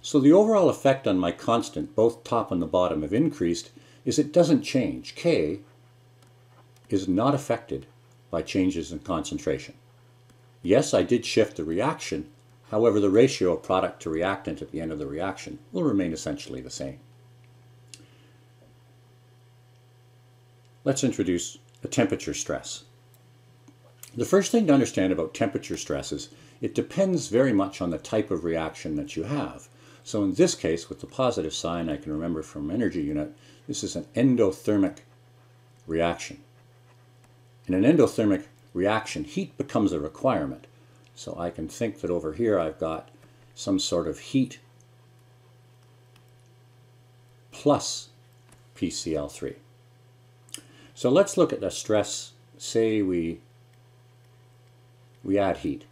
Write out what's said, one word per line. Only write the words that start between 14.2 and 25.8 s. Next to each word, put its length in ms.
at 80
the 100
end 120
of 60
the 80
reaction 520
will 100
remain 320
essentially 480
the 80
same. 300
Let's 220
introduce 540
a 40
temperature 440
stress. 520
The 80
first 260
thing 180
to 40
understand 400
about 220
temperature 420
stress 360